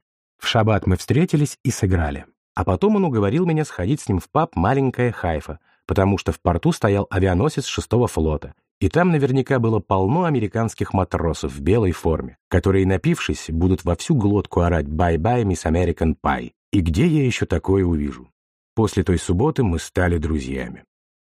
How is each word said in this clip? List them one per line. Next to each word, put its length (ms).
В 80
шаббат 400
мы 100
встретились 680
и 60
сыграли. 560
А 100
потом 320
он 80
уговорил 420
меня 180
сходить 380
с 60
ним 100
в 120
паб 260
«Маленькая 540
Хайфа», 480
потому 320
что 140
в 80
порту 320
стоял 360
авианосец 560
шестого 440
флота, 460
и 120
там 200
наверняка 480
было 220
полно 440
американских 680
матросов 600
в 80
белой 320
форме, 440
которые, 380
напившись, 640
будут 360
во 120
всю 180
глотку 460
орать 260
«Bye-bye, 580
Miss 200
American 580
Pie». 300
И 80
где 260
я 180
еще 220
такое 380
увижу? 460
После 280
той 160
субботы 440
мы 160
стали 400
друзьями. 680